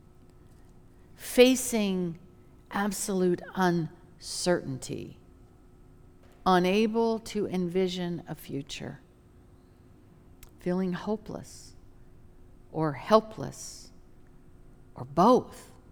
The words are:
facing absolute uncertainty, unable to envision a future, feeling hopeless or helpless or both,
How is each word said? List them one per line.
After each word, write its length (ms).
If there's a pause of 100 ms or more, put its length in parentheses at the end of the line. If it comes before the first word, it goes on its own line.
(1160)
facing 1040 (520)
absolute 680 (140)
uncertainty, 1600 (1300)
unable 760
to 280
envision 840
a 60
future, 680 (1600)
feeling 320
hopeless 840 (1000)
or 200
helpless 1000 (1040)
or 100
both, 680 (220)